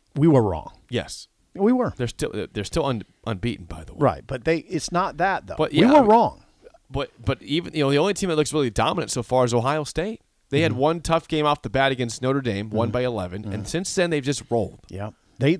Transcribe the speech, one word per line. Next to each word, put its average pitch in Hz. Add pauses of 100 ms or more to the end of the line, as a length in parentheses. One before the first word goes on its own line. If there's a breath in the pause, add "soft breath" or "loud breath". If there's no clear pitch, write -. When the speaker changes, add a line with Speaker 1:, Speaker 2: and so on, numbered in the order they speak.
(160)
Speaker 1:
We 143
were 139
wrong. 90 (180)
Speaker 2:
Yes. - (260)
Speaker 1:
We 202
were. 254
Speaker 2:
They're 123
still, 107
they're 104
still 147
un-, 120 (240)
unbeaten, 95
by 82
the -
way. -
Speaker 1:
Right, 98
but 127
they, 165
it's -
not 170
that, 175
though. -
Speaker 2:
But, 156
Speaker 1:
We 151
Speaker 2:
yeah, 240
Speaker 1:
were 302
Speaker 2:
I 285
mean, 214
Speaker 1:
wrong. 220 (460)
Speaker 2:
but, 139 (120)
but 135
even, 156
you 151
know, 139
the 143
only 190
team 185
that 160
looks 151
really 143
dominant 120
so 123
far 127
is 120
Ohio 139
State. 196 (280)
They 143
had 165
Speaker 1:
Mm-hmm. 110
Speaker 2:
one 160
tough 165
game 151
off 147
the 127
bat 135
against 120
Notre 135
Dame, 107
won 110
Speaker 1:
Mm-hmm. 104
Speaker 2:
by 123
eleven, 107
and 101
Speaker 1:
Mm-hmm. 110
Speaker 2:
since 180
then 175
they've 147
just 135
rolled. 110 (100)
Speaker 1:
Yeah, 101 (300)
they 151